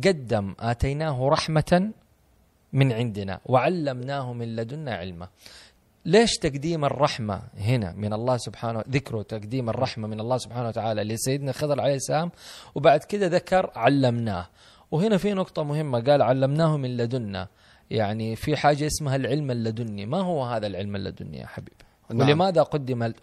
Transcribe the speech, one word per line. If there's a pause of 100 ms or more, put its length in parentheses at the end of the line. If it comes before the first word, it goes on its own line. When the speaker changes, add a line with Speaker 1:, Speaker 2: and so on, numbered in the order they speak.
Speaker 1:
"قدم
آتيناه
رحمة (840)
من
عندنا
وعلمناه
من
لدنا
علما". (800)
ليش
تقديم
الرحمة (160)
هنا
من
الله
سبحانه،
ذكره
تقديم
الرحمة
من
الله
سبحانه
وتعالى
لسيدنا
الخضر
عليه
السلام، (440)
وبعد
كده
ذكر
"علمناه"؟ (440)
وهنا
في
نقطة
مهمة،
قال
"علمناه
من
لدنا"، (420)
يعني
في
حاجة
اسمها
العلم
اللدني.
ما
هو
هذا
العلم
اللدني
يا
حبيبي؟ (240)
Speaker 2:
نعم.
Speaker 1:
ولماذا
قدم،